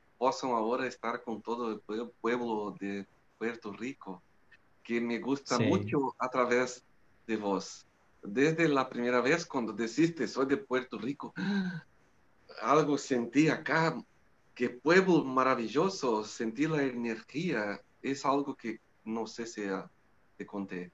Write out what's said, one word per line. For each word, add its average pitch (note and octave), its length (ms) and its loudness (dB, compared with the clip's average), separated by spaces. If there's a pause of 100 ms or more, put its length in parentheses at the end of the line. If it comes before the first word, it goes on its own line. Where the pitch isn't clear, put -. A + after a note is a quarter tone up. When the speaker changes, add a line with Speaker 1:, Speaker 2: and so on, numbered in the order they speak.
(180)
Speaker 1:
possam B2+ 340 0
ahora A#2+ 360 2
estar A#2+ 360 -6
con A2 180 -6
todo A#2 300 -4
el G#2 100 -6
pue-, A#2 300 -6 (100)
pueblo A2+ 580 -2
de G2 260 -4 (320)
Puerto A2+ 360 -6
Rico, G#2 480 -10 (640)
que A#2 180 0
me A#2 180 -2
gusta B2+ 380 -2
Speaker 2:
Sí. A2+ 80 2
Speaker 1:
mucho A#2+ 540 2
a B2+ 100 -2
través B2 560 0 (420)
de A2 100 0
vos. G2 480 -4 (380)
Desde D#3 460 2
la C3+ 180 2
primera B2 320 0
vez D#3 280 2
cuando A2+ 260 -2
deciste, A#2 540 2
"Soy C3 180 0
de C#3 120 2
Puerto B2 420 -4
Rico", A#2+ 360 -6
<gasps> F#3 500 -2 (760)
algo D3 340 4
sentí C#3 540 2
acá, D3 480 0 (560)
qué B2 160 0
pueblo F3 540 6
maravilloso, C3 1000 2
sentí A2+ 440 -2
la D3+ 160 0
energía, A#2+ 1000 -4 (180)
es C#3 240 -4
algo C#3 320 2
que - 240 -8 (260)
no A2 200 -4
sé A2+ 220 -8
si G#2+ 180 -6
ya F#2 240 -4 (480)
te F#2+ 80 -10
conté. F#2+ 480 -8